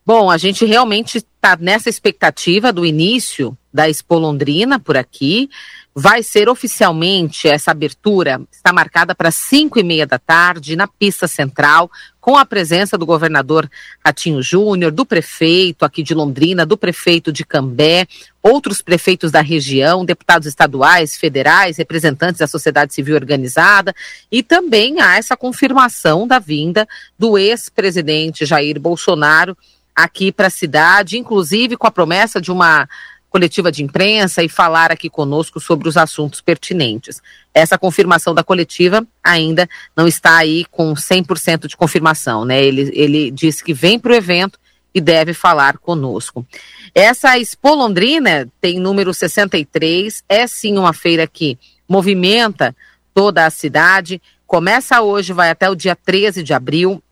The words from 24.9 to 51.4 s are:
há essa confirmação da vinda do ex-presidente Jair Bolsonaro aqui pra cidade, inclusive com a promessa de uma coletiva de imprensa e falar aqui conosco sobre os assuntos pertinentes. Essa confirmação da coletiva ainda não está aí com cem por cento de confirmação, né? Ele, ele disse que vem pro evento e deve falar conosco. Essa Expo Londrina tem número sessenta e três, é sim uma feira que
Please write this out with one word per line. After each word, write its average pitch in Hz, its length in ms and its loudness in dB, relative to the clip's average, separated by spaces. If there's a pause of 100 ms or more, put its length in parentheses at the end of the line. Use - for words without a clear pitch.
há 190 180 4
essa 226 180 -4
confirmação 247 880 0
da 254 120 2
vinda 170 500 -4 (300)
do 214 180 2
ex-presidente 175 1120 -2
Jair 147 320 0
Bolsonaro 160 800 0 (360)
aqui 190 360 0
pra 190 180 0
cidade, 175 720 0
inclusive 226 580 -2
com - 120 0
a - 20 0
promessa 185 500 0
de 180 120 -6
uma 160 360 2 (400)
coletiva 175 420 0
de 147 140 -4
imprensa 190 580 0
e 160 60 -2
falar 165 420 2
aqui 165 180 -2
conosco 151 520 -6
sobre 165 280 -4
os 156 80 -2
assuntos 151 440 -2
pertinentes. 160 840 -6 (320)
Essa 160 240 4
confirmação 175 560 0
da 165 80 2
coletiva 180 640 -4 (160)
ainda 165 460 0 (280)
não 165 120 2
está 165 280 4
aí 165 320 2
com 156 280 -4
cem 185 260 0
por 165 160 -6
cento 160 300 -4
de - 80 -20
confirmação, 151 680 -2
né? 127 160 0
Ele, 139 320 2
ele 147 380 0
disse 143 320 -4
que 170 100 -4
vem 180 280 0
pro 247 120 0
evento 185 460 0 (340)
e 190 80 -2
deve 160 320 2
falar 151 460 2
conosco. 127 640 -8 (480)
Essa 247 460 4
Expo 254 340 0
Londrina 220 760 0 (120)
tem 180 200 -2
número 190 340 -2
sessenta 196 420 -2
e 156 80 -4
três, 170 640 -4
é 214 200 2
sim 208 280 -6
uma 180 160 2
feira 165 320 -2
que 147 320 -6 (320)